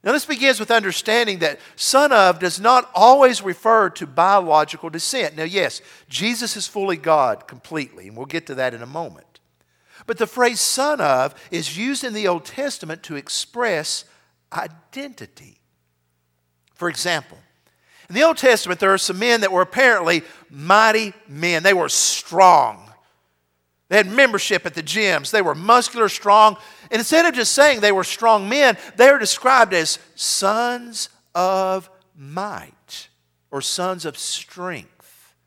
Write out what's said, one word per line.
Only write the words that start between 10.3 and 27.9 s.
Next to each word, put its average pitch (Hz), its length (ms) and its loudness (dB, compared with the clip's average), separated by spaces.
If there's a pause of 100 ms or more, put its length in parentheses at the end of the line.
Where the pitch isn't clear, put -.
son 285 400 -2
of 139 340 0 (160)
is 156 260 -10
used 254 280 -6
in 247 80 -8
the 208 160 -4
Old 170 160 -4
Testament 180 600 -10
to 156 120 -12
express 175 880 -6 (480)
identity. 180 1040 -16 (1160)
For 175 140 -6
example, 160 500 -4 (680)
in 175 60 -18
the 247 80 2
Old 330 160 2
Testament, 208 400 2
there 196 160 2
are 190 40 0
some 180 200 -6
men 233 220 0
that 190 120 -2
were 185 100 2
apparently 180 600 2 (260)
mighty 208 640 2 (140)
men. 160 380 -4
They 196 100 6
were 165 140 0
strong. 156 960 2 (1040)
They 185 80 2
had 208 100 4
membership 208 600 0
at 160 80 -10
the 165 80 -10
gyms. 160 480 -2
They 214 100 2
were 165 140 0
muscular, 226 560 2
strong. 208 480 4 (320)
And 220 100 -2
instead 320 240 2
of 330 100 0
just 240 180 -2
saying 277 280 4
they 208 120 4